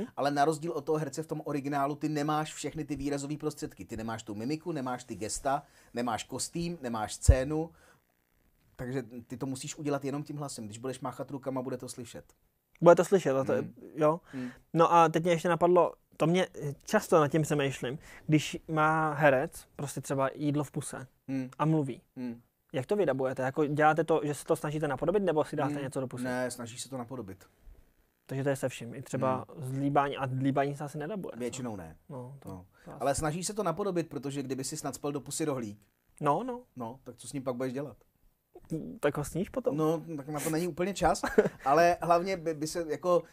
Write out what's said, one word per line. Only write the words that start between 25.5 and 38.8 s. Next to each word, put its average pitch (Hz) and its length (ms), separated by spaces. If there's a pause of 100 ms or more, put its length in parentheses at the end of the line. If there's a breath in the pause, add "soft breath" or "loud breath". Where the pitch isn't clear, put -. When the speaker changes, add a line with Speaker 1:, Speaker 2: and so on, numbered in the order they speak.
Speaker 2:
dáte 147 180
Speaker 1:
Hmm. 143 80
Speaker 2:
něco 135 180
do 131 80
pusy? 127 160
Speaker 1:
Ne, 127 260
snaží 120 280
se - 120
to 131 80
napodobit. 113 460 (840)
Speaker 2:
Takže 135 160
to 139 60
je 135 80
se 135 120
vším, 117 260
i 135 80
třeba 131 440 (100)
Speaker 1:
Hmm. 131 100
Speaker 2:
zlíbání, 139 500
a 131 100
zlíbání 139 500
se 151 80
asi 147 140
nedabuje, 165 340
co? 113 60
Speaker 1:
Většinou 120 380
ne. 80 200 (120)
Speaker 2:
No, 131 300
to, - 100
Speaker 1:
No. 92 180 (180 soft breath)
Speaker 2:
to 170 60
asi 147 100
Speaker 1:
Ale 135 140
snaží 156 300
se 208 100
to 208 80
napodobit, 175 460
protože 139 340
kdyby 131 220
si 156 120
snad 139 180
spal 143 180
do 143 80
pusy 151 240
rohlík, 123 340 (420)
Speaker 2:
No, 151 220
no. 247 180 (160)
Speaker 1:
no, 123 280
tak 120 120
co 120 120
s - 40
ním 139 100
pak 131 120
budeš 127 180
dělat? 135 240 (1040)